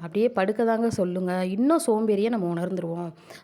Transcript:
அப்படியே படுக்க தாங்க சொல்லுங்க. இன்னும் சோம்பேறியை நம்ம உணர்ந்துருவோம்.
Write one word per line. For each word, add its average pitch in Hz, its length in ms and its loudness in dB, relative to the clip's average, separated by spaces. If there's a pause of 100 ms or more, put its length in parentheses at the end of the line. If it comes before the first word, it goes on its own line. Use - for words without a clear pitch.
அப்படியே 202 280 0
படுக்க 214 340 0
தாங்க 226 260 2
சொல்லுங்க. 185 560 -2
இன்னும் 247 420 2
சோம்பேறியை 214 420 2
நம்ம 190 240 -2
உணர்ந்துருவோம். 170 560 -4 (340)